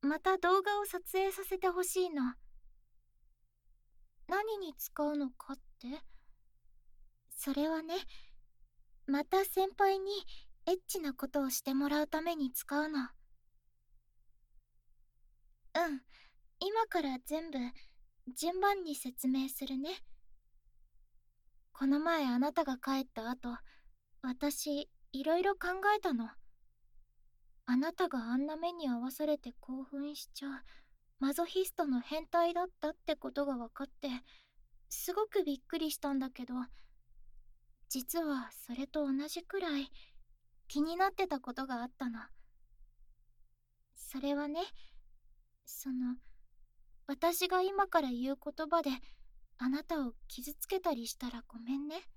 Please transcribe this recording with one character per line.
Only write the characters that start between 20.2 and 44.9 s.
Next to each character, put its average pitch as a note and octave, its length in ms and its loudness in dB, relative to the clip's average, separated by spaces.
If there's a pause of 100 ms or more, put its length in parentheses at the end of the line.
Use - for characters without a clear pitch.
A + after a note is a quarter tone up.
こ - 160 0
の C#4+ 120 6
前 D#4+ 280 4
あ A#3+ 100 4
な C#4 140 4
た D#4+ 140 2
が C4 120 -2
帰 C4+ 240 0
っ C4+ 40 -2
た A3+ 240 -6
後、 A#3+ 280 -4 (640)
私、 C#4+ 680 0 (220)
い C4+ 120 -4
ろ D#4+ 160 4
い F4+ 40 4
ろ G4 100 4
考 F4+ 160 -2 (280)
え - 20 2
た F#4 140 2
の。 A#3 160 0 (1400)
あ B3 100 4
な D4+ 180 4
た F4+ 160 2
が B3 160 -2
あ A#3 100 0
ん C4+ 100 4
な D#4 120 -4
目 E4+ 160 -2
に E4 160 -2
遭 A#3+ 100 2
わ B3+ 120 -2
さ D4+ 140 -2
れ D4+ 140 4
て A#3+ 200 -10
興 C4 240 -6
奮 C#4+ 320 -6
し - 180 -10
ち - 120 -8
ゃ C#4 40 -2
う、 - 20 -4 (680)
マ C#4 140 2
ゾ E4+ 120 2
ヒ F#4 200 2
ス - 80 -8
ト E4+ 120 2
の C4 140 4
変 D#4 280 -4
態 E4+ 260 4
だ F4 100 0
っ F#4 40 -2 (120)
た D4+ 100 0
っ D#4+ 40 -4 (120)
て D#4 100 2
こ C4+ 160 -8
と C#4+ 140 0
が C#4 100 0
分 A#3 140 -6
か - 160 -8
っ - 20 -14
て、 - 220 -8 (800)
す - 240 -4
ご G#4+ 120 2
く G4+ 180 2
び C#4+ 120 2
っ B3+ 120 -10
く E4 120 -2
り D#4 100 0
し D4 80 -6
た C#4 160 0
ん C4+ 60 4
だ C4 100 0
け B3+ 160 -10
ど、 B3+ 80 -8 (1300)
実 C4 320 -2
は C#4 320 0 (160)
そ B3 80 -6
れ C4 100 -2
と D4 200 0
同 C#4 220 2
じ E4+ 160 -6
く G4 160 -2
ら D#4 200 0
い、 C4+ 100 -4 (800)
気 D4 140 0
に D#4+ 140 2
な F#4 120 4
っ G4 40 2
て F#4+ 160 0
た D4 120 0
こ B3+ 140 -8
と C4+ 120 -4
が B3 160 -4
あ A#3+ 40 -6
っ B3+ 40 -6
た B3+ 200 -4
の。 A3+ 100 -6 (1800)
そ - 260 -10
れ C#4+ 140 0
は D4 120 0
ね、 D4+ 140 -2 (1040)